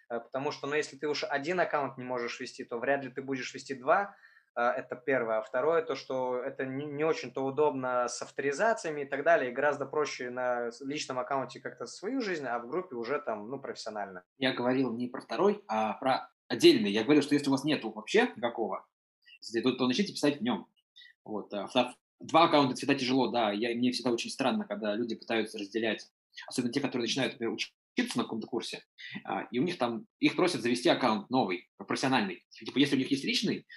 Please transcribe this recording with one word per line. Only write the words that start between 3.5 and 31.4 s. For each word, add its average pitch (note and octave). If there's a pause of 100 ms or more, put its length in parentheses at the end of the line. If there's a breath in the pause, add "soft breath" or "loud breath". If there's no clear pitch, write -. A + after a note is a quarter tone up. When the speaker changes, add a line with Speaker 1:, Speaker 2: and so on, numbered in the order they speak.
Speaker 1:
вести C3+
два, E3+ (440 loud breath)
э, A#2+
это B2
первое. A#2
А A2
второе, D#3
то, D#3
что B2+
это C3
не, C3+
не D3
очень-то C#3
удобно C3
с -
авторизациями D3
и -
так C#3
далее, D#3
и -
гораздо C#3
проще C#3
на B2
с-, -
личном C#3
аккаунте C3+
как-то B2
свою A#3
жизнь, F3+
а A#2+
в A#2
группе D3+
уже B2
там, G#2+
ну, C#3
профессионально. G#2 (140)
Speaker 2:
Я C3
говорил B2
не B2
про A#2+
второй, F#3
а A2
про - (200)
отдельный. A#2+
Я G#2+
говорил, C#3+
что C#3+
если C#3
у C3+
вас C3+
нету B2+
вообще A3
никакого, A#2+ (560 loud breath)
если A2
то, B2+
то B2+
начните B2+
писать C#3+
в -
нем. G#2+ (560 loud breath)
Вот, G#2
а, G2
втор-, B2 (260)
два D#3+
аккаунта C#3+
всегда C3+
тяжело, B2+
да. A2
Я, A#2
мне B2
всегда B2
очень A#2
странно, A2
когда G#2
люди A2+
пытаются A2
разделять, G#2+ (380 loud breath)
особенно A#2+
те, C#3
которые B2+
начинают, A#2
например, A2+
учиться -
на A2+
каком-то A2+
курсе, - (420 loud breath)
а, G2 (100)
и B2
у C#3+
них F3
там, A#2 (120)
их D3
просят E3
завести B2
аккаунт B2
новый, G#2+